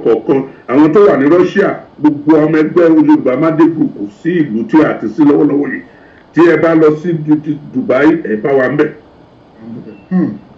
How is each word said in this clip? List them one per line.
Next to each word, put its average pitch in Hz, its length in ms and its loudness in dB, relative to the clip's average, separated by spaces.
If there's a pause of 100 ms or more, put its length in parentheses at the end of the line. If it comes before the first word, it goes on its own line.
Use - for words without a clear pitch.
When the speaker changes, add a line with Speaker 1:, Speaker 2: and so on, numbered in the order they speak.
Speaker 1:
kọ̀ọ̀kan. 127 400 0 (240)
Àwọn 151 260 2
tó 214 60 4
wà 175 180 4
ní 135 80 0
Russia, 180 440 2 (300)
gbogbo 151 380 0
ọmọ 156 200 0
ẹgbẹ́ 160 260 0
Yorùbá 147 540 2
Mandate 156 340 2
Group, - 220 -4
kò - 100 -12 (180)
sí 165 100 -6
ìlú 120 320 -2
tí 107 200 0
a 113 100 -2
ti 117 160 -8
sí - 140 -2
lọ́wọ́lọ́wọ́ 143 460 2
yìí. 127 120 -10 (520)
Tí 156 160 2
ẹ 156 80 2
bá 165 180 0
lọ 151 200 4
sí 170 180 -6
Du-, 151 220 -2
Du-, 147 220 -6 (120)
Dubai, 131 380 0 (140)
ẹ 214 140 -6
bá 151 180 -4
wa 131 140 0
ń 143 100 -6
bẹ̀. 151 120 0 (1160)
Speaker 2:
Hmm. 175 220 -2 (280)